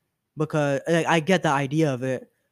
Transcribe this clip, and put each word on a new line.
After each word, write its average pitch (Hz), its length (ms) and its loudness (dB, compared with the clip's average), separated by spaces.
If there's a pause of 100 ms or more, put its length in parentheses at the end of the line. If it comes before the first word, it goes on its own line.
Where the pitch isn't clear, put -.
(380)
because, 147 500 0
like, 160 200 2
I 165 120 4
get 175 240 0
the 160 60 2
idea 143 440 0
of 123 100 -6
it, 131 280 -6 (200)